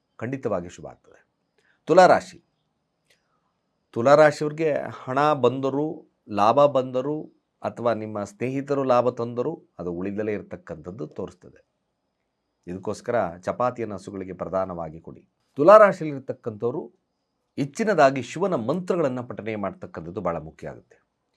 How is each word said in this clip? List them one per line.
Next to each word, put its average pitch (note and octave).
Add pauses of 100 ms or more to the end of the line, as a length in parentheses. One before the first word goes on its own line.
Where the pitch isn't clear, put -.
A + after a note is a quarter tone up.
(180)
ಖಂಡಿತವಾಗಿ A2
ಶುಭ D#2
ಆಗ್ತದೆ. - (600)
ತುಲಾರಾಶಿ, D#3 (1500)
ತುಲಾರಾಶಿಯವ್ರಿಗೆ D3+
ಹಣ C3+
ಬಂದರೂ, C3+ (240)
ಲಾಭ A2
ಬಂದರೂ C3 (400)
ಅಥವಾ A2+
ನಿಮ್ಮ G#2+
ಸ್ನೇಹಿತರು C3+
ಲಾಭ B2
ತಂದರೂ A#2+ (180)
ಅದು F2
ಉಳಿದಲೇ G2+
ಇರತಕ್ಕಂಥದ್ದು F2+
ತೋರಿಸ್ತದೆ. - (1000)
ಇದಕ್ಕೋಸ್ಕರ F#2
ಚಪಾತಿಯನ್ನು G#2+
ಹಸುಗಳಿಗೆ F#2+
ಪ್ರದಾನವಾಗಿ E2+
ಕೊಡಿ. - (280)
ತುಲಾರಾಶಿಯಲ್ಲಿರ್ತಕ್ಕಂಥವ್ರು D3+ (640)
ಹೆಚ್ಚಿನದಾಗಿ C#3+
ಶಿವನ F3
ಮಂತ್ರಗಳನ್ನು D3
ಪಠಣೆ A2
ಮಾಡ್ತಕ್ಕಂಥದ್ದು F#2
ಭಾಳ E2+
ಮುಖ್ಯ D#2
ಆಗುತ್ತೆ. - (300)